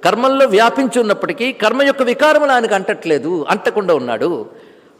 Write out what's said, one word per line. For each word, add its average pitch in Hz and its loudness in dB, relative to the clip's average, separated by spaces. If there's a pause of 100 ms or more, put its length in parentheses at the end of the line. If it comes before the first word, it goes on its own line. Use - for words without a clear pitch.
కర్మల్లో 262 2
వ్యాపించి 233 2
ఉన్నప్పటికీ 208 -2
కర్మ 233 0
యొక్క 277 2
వికారములు 294 2
ఆయనకు 226 2
అంటట్లేదు, 165 -2
అంటకుండా 202 0
ఉన్నాడు. 123 -2 (540)